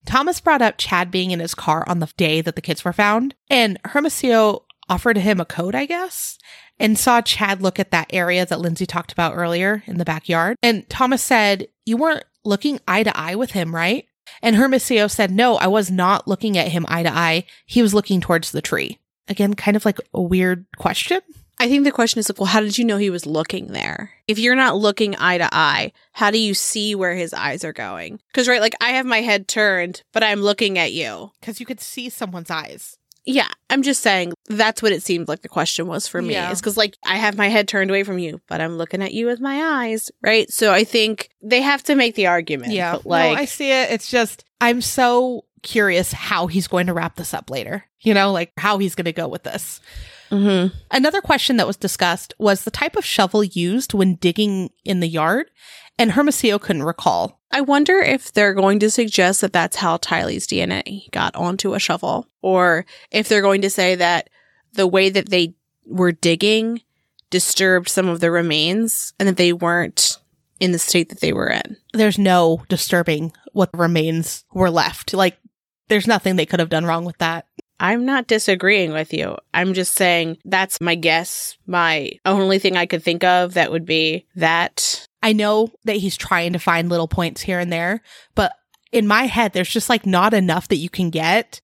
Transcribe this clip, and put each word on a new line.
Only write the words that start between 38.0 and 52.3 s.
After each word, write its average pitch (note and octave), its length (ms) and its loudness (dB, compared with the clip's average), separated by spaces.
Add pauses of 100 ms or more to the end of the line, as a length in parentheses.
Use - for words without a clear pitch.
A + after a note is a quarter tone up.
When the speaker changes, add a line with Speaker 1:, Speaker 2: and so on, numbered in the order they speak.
Speaker 2:
from G3 160 -6
you, E3 280 -8
but E3 140 -4
I'm E3 160 -6
looking E3 240 -6
at F#3+ 120 -6
you A#3 120 -4
with A#3+ 160 -2
my C#4 200 -4 (280)
eyes, A3 200 -6 (120)
right? A3 320 2
So G#3+ 180 4
I G3+ 140 6
think A3 460 -2 (100)
they A#3+ 200 2
have C#4 240 0
to D4 100 2
make A#3+ 200 2
the G3 120 2
argument, E3+ 440 -2
Speaker 1:
Yeah. F3 220 -2
Speaker 2:
but, - 140 -6
like E3 280 4
Speaker 1:
No, C#4+ 60 -2
I C#4+ 40 -2
see C#4 260 -2
it. C4 200 0
It's - 180 -6
just, A#3+ 360 -2 (160)
I'm A#3+ 180 2
so B3 640 0 (200)
curious F#3 500 0
how F3+ 340 -4
he's E3+ 200 -2
going F3+ 200 0
to F3+ 60 -2
wrap E3 240 -6
this - 160 -10
up - 160 -10
later. C3+ 360 -8 (160)
You A3 120 2
know, G3 180 4
like, F3 260 -2
how G#3 200 0
he's F#3+ 180 -2
gonna E3+ 160 -4
go E3 160 -6
with - 160 -10
this. - 380 -12 (500)
Speaker 2:
Mm-hmm. G3 440 2 (160)
Speaker 1:
Another D4+ 300 2
question C4+ 360 0
that E3+ 100 2
was G3 100 -4
discussed - 600 -2